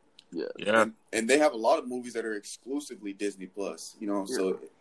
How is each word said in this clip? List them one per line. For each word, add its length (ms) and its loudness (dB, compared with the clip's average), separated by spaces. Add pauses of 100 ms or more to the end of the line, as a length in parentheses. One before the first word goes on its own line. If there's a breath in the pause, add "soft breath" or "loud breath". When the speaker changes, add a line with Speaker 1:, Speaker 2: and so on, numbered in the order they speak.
(320)
Speaker 1:
Yeah. 140 -4 (100)
Speaker 2:
Yeah. 260 4
Speaker 3:
And, 120 2 (180)
and 180 0
they 80 8
have 140 6
a 40 -6
lot 220 4
of 80 -6
movies 280 -8
that 100 -4
are 100 -4
exclusively 800 -8
Disney 340 -6
Plus, 540 -8
you 60 -6
know, 220 0
Speaker 1:
Yeah. 80 -4
Speaker 3:
so 240 0 (200)